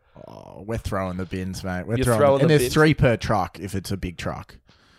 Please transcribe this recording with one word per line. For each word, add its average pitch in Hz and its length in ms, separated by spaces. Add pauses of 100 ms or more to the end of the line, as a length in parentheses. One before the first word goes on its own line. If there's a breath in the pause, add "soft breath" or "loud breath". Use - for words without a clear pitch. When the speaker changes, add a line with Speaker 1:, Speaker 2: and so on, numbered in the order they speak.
(260)
Speaker 1:
Oh, 50 400
we're 113 120
throwing 95 400
the 92 80
bins, 92 360
mate. 90 240
We're 113 100
Speaker 2:
You're 131 100
Speaker 1:
throwing 117 120
Speaker 2:
throwing 139 220
Speaker 1:
and 135 100
Speaker 2:
the 151 40
Speaker 1:
there's 139 80
Speaker 2:
bins? 127 120
Speaker 1:
three 156 200
per 120 240
truck 95 420
if 98 140
it's 95 180
a 98 60
big 87 180
truck. - 400 (420 soft breath)